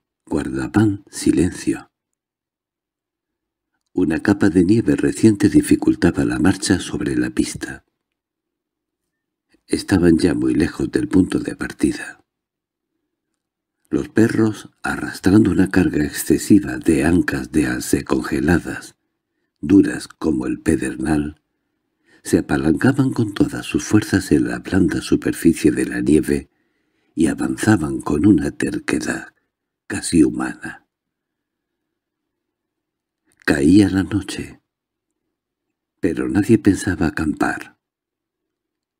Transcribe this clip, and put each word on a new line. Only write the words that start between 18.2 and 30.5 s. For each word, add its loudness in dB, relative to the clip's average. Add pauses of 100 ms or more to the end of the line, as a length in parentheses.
duras -2
como -6
el -6
pedernal, -4 (840)
se 2
apalancaban 0
con -2
todas -2
sus -4
fuerzas 0
en 2
la -6
blanda 0
superficie 0
de -2
la -6
nieve 2 (640)
y 0
avanzaban 0
con 0
una 4
terquedad -6 (500)
casi 2
humana. -6 (2500)